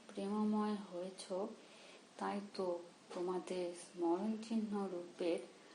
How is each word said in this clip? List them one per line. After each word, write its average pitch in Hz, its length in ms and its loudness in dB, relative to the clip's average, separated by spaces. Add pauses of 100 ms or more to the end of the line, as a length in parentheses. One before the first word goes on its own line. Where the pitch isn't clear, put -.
প্রেমময় 214 680 2
হয়েছ, 190 580 -6 (840)
তাই 196 220 0 (140)
তো 180 260 2 (340)
তোমাদের 180 600 0
স্মরণচিহ্ন 202 1160 2
রূপের 175 480 0 (360)